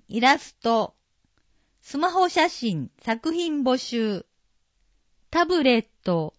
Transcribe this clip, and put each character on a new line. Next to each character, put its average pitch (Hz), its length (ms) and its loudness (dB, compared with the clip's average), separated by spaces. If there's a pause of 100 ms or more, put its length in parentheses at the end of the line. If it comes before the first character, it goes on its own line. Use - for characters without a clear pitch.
イ 220 140 -6
ラ 269 160 6
ス - 180 -20
ト、 226 400 -2 (880)
ス - 160 -12
マ 339 140 0
ホ 359 180 2
写 339 200 2
真、 170 420 -6 (120)
作 233 300 -4
品 330 300 -2
募 254 140 2
集。 220 480 -4 (1040)
タ 339 160 2
ブ 330 180 2
レ 247 160 4
ッ 220 60 -2 (180)
ト、 170 360 -2